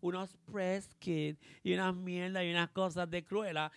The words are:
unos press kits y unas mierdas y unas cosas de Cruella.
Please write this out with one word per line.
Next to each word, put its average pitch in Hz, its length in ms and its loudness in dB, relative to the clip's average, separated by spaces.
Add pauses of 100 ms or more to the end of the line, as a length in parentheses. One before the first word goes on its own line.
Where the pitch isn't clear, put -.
unos 185 360 -2 (140)
press 190 480 -2
kits 156 420 0 (220)
y 180 120 2
unas 185 200 2
mierdas 180 500 -2
y 170 60 2
unas 170 200 2
cosas 180 400 0
de 170 140 -2
Cruella. 170 520 -2